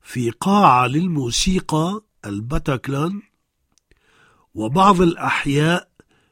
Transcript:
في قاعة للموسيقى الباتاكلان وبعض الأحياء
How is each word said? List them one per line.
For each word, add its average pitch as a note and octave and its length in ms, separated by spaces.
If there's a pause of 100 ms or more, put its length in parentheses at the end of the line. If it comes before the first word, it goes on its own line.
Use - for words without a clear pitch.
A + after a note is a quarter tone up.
في A#2+ 300
قاعة D#3 560
للموسيقى D#3+ 1160 (200)
الباتاكلان C#3 960 (1300)
وبعض F3 460
الأحياء D#3 880 (440)